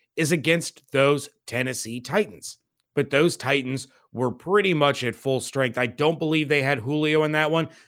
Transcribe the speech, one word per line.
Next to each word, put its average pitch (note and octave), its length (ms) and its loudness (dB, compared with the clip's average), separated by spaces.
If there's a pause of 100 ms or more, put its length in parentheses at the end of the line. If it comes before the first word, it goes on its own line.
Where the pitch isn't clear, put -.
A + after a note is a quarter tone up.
(160)
is D#3 160 0
against D#3+ 500 0 (100)
those C#3 380 2 (160)
Tennessee B2 540 -6
Titans. C3+ 580 -4 (360)
But C#3+ 140 0
those D#3 300 2
Titans C3 500 -2 (240)
were A#2+ 200 -2
pretty F#3+ 420 0
much C#3+ 300 2
at A#2 100 -2
full C3 260 -2
strength. B2+ 380 -2
I B2 80 0
don't D3+ 320 0
believe D#3 300 0
they C#3+ 140 2
had C3+ 180 0
Julio D3+ 420 0
in D3+ 100 0
that D#3 180 0
one, E3 180 0 (200)